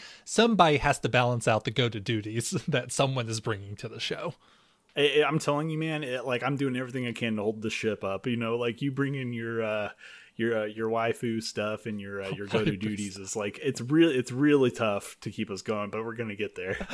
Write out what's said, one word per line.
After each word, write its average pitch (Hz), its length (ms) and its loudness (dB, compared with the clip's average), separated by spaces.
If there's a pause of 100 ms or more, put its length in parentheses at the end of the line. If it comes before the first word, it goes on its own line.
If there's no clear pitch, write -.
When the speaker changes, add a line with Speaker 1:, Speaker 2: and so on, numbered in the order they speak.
(240)
Speaker 1:
somebody 180 520 6
has 139 240 2
to - 80 0
balance 123 400 4
out 110 160 4
the 117 80 -2
go-to 120 260 0
duties 107 520 -2
<laughs> - 180 -2
that 127 240 -2
someone 131 360 0
is 110 120 -4
bringing 101 380 -6
to 113 100 -10
the 113 100 -12
show. - 360 -6 (640)
Speaker 2:
I, 147 260 4
I, - 40 2
I'm 151 140 2
telling 147 300 0
you, 156 80 -4
man, 156 260 -4
it, 127 200 -4
like, 123 200 -2
I'm 139 100 0
doing 131 220 0
everything 127 320 -4
I 117 40 -4
can 113 220 -2
to 107 80 -2
hold 107 200 -2
the 110 80 -2
ship 107 340 -2
up. 98 240 -4
You 120 80 0
know, 117 200 -2
like, 120 240 -2
you 139 120 0
bring 139 240 -2
in 127 160 -6
your, 113 320 -4
uh, 107 240 -2 (460)
your, 113 280 2
uh, - 20 0
your 110 240 -2
waifu 113 540 0
stuff 107 420 -4
and 104 160 -6
your, 98 220 -6
uh, 95 80 -6
your 101 160 -6
Speaker 1:
<laughs> - 20 -10
Speaker 2:
go-to 110 240 2
Speaker 1:
Waifus. 95 80 -6
Speaker 2:
duties 101 380 -4
is, 95 180 -10
like, 101 260 -4
it's 131 200 -2
really, 151 340 4
it's 127 160 -2
really 139 380 6
tough 104 500 -2
to 113 100 -8
keep 104 200 -4
us 95 100 -6
going, 104 300 -2
but 110 120 -4
we're 113 140 -6
gonna 110 180 -6
get 101 200 -4
there. 92 240 -4 (160)